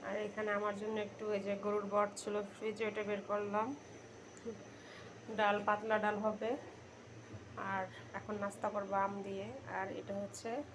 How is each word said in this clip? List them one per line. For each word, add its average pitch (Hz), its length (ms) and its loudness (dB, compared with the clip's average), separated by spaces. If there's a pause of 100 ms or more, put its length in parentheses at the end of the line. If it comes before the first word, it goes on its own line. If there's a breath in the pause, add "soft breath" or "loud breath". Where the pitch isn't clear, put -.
আর 196 80 0 (140)
এখানে 208 300 0
আমার 208 220 2
জন্য 214 160 0 (100)
একটু, - 180 -8 (120)
এই 196 100 2
যে 202 80 4 (100)
গরুর 208 280 2
বট 208 180 6 (120)
ছিল 208 120 0 (200)
ফ্রিজে, 214 340 0
ওইটা 208 200 0
বের 202 220 2
করলাম। 208 360 4 (1700 loud breath)
ডাল, 208 180 8 (100)
পাতলা 214 380 4
ডাল 208 120 4 (100)
হবে, 214 240 2 (1200)
আর 190 100 2 (360 loud breath)
এখন 208 160 -4 (100)
নাস্তা 202 300 0
করবো 196 200 0 (120)
আম 202 60 2 (140)
দিয়ে, 196 200 -4 (320)
আর 190 80 0 (140)
এটা 196 220 -6
হচ্ছে 202 280 -6 (240)